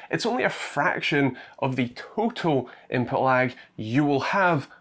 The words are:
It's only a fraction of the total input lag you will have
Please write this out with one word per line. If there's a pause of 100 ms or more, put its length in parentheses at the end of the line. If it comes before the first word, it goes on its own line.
(120)
It's
only
a
fraction (220)
of
the
total (200)
input
lag (220)
you
will
have (140)